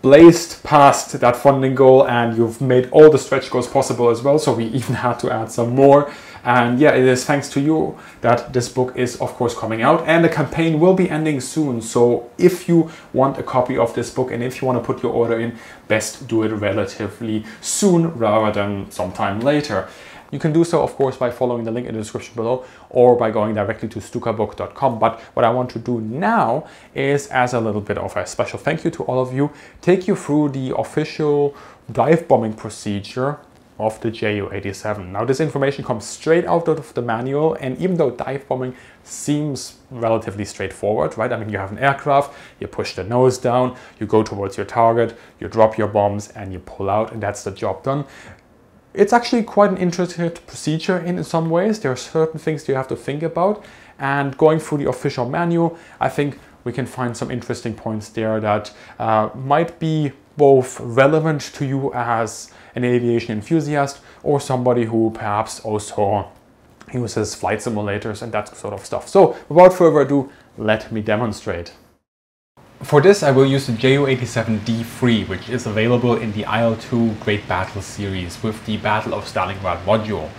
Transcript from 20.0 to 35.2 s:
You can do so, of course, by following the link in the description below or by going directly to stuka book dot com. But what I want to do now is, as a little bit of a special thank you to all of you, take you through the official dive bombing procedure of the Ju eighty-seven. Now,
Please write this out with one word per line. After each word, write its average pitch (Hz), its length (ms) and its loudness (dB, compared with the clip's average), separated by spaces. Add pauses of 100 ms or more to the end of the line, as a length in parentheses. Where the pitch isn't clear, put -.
You 139 80 -8
can 151 140 0
do 165 100 4
so, 165 200 0
of 127 120 -6
course, 131 220 -2
by 123 140 -2
following 120 340 -2
the 113 60 -4
link 123 140 -6
in 117 100 -8
the 110 40 -6
description 107 360 -10
below 117 280 -4 (280)
or 123 260 6
by 113 120 0
going 107 260 -2
directly 107 340 -4
to 107 100 -10
stuka 113 320 -6
book 107 240 -4
dot 95 180 -8
com. 120 260 -2
But 117 200 0 (140)
what 123 100 2
I 117 60 4
want 123 220 -2
to - 80 -8
do 117 200 -4
now 143 680 -2 (300)
is, 139 320 -2
as 123 280 0
a 120 40 0
little 107 220 -4
bit 98 160 -6
of 92 180 -10
a 92 100 -4
special - 340 -8
thank 160 260 -6
you 165 60 -2
to 139 120 -10
all 127 160 -2
of 127 140 -4
you, 143 180 -2 (300)
take 185 260 0
you 196 80 0
through 147 340 -2
the 135 280 -6
official 147 800 -2 (340)
dive 147 360 2
bombing 113 260 2
procedure 110 840 -6 (400)
of 110 220 -4
the 117 80 -4
Ju 104 420 -4
eighty-seven. 98 640 -8
Now, 101 100 -4